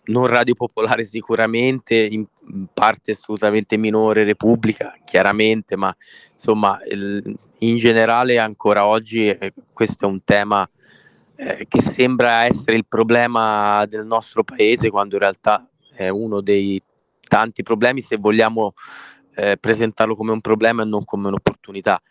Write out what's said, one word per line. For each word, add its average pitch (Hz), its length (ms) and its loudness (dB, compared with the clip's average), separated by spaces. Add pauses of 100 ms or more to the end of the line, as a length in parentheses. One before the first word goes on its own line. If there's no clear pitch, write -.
non 123 240 0
Radio 120 260 2
Popolare 113 500 -2
sicuramente, 113 920 -2
in, 107 300 0 (240)
in 95 220 -10
parte 107 400 0
assolutamente 107 680 -2
minore 110 460 2
Repubblica, 110 800 0
chiaramente, 104 720 0
ma 95 200 -4 (380)
insomma, 104 440 0 (140)
il, 101 460 -6 (220)
in 117 180 2
generale 117 600 4
ancora 104 480 0
oggi, 110 420 0
eh, 98 260 -4 (180)
questo - 340 -4
è 101 40 -2
un 95 160 -6
tema, 101 440 2 (680)
eh, - 340 -10
che - 120 2
sembra 120 640 2
essere 113 300 0
il 110 100 0
problema 110 1000 0
del 107 180 -10
nostro 113 380 -2
paese, 110 460 0
quando 101 260 -2
in 98 60 -2
realtà 98 440 0 (280)
è 95 160 -6
uno 104 320 -4
dei 98 400 0 (440)
tanti 110 380 -2
problemi, 120 380 0
se 113 160 -6
vogliamo, 110 560 0 (640)
eh, 101 220 -2
presentarlo 110 580 -2
come 110 160 -6
un 110 100 -4
problema 110 420 0
e - 20 -2
non 104 200 -4
come 101 240 -6
un'opportunità. 98 800 -4